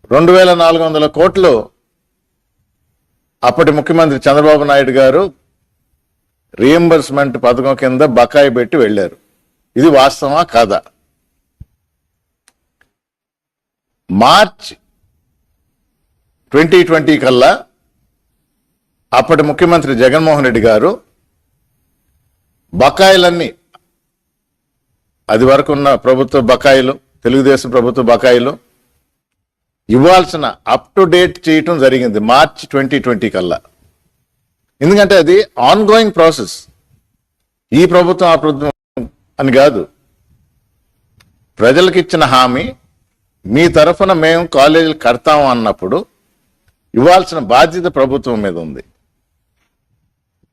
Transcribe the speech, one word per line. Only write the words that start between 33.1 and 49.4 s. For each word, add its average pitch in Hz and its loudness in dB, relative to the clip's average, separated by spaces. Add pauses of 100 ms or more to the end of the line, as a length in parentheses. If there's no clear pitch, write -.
కల్లా. 90 -6 (1200)
ఎందుకంటే 196 2
అది 175 2
ongoing 208 0
ప్రాసెస్, 160 -2 (1040)
ఈ 165 4
ప్రభుత్వం 175 0
ఆ 165 2
ప్రభుత్వం 143 -8 (300)
అని 135 -2
కాదు. 127 2 (1700)
ప్రజలకు 160 2
ఇచ్చిన 165 -2
హామీ, 127 0 (680)
"మీ 143 0
తరఫున 175 0
మేము 165 0
కాలేజీలు 156 0
కడతాము" 139 -2
అన్నప్పుడు 113 -4 (880)
ఇవ్వాల్సిన 170 0
బాధ్యత 156 0
ప్రభుత్వం 131 -4
మీద 92 -8
ఉంది. 76 -14 (1700)